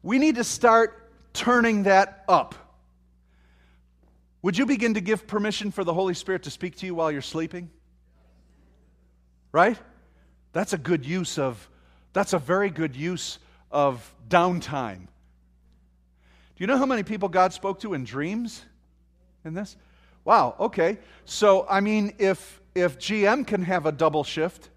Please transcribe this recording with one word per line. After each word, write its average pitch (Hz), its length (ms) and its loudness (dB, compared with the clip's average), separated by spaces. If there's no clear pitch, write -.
We 220 160 0
need 302 160 4
to 240 80 -2
start 226 680 2
turning 233 500 2
that 196 460 4
up. 160 260 2
Would 175 160 -2
you 277 80 2
begin 226 280 0
to 208 80 -2
give 208 260 -4
permission 208 440 -4
for 202 120 -6
the 170 100 -2
Holy 185 200 0
Spirit 185 300 -6
to 147 80 -12
speak - 260 -10
to - 80 -10
you 180 100 -6
while 160 160 -2
you're 143 100 -6
sleeping? 165 480 -8
Right? 196 260 4
That's 196 220 -4
a 185 40 -4
good 143 280 -2
use 175 320 -4
of, 127 320 -4
that's 190 220 -2
a 175 60 0
very 185 300 0
good 151 260 -6
use 165 440 -8
of 135 420 0
downtime. 143 800 0
Do - 1500 -20
you 180 100 -6
know 262 100 2
how 262 80 2
many 247 180 0
people 196 260 -4
God 185 240 4
spoke 196 280 -6
to 208 120 -6
in 135 100 -6
dreams 170 600 -8
in 160 80 -12
this? 196 240 -10
Wow, 160 340 4
okay. 190 380 0
So, 196 440 4
I 196 100 2
mean, 208 380 0
if, - 440 -2
if 180 240 0
G 208 260 0
M 247 200 2
can 196 180 -4
have 175 220 -2
a 156 60 0
double 151 320 0
shift - 540 -6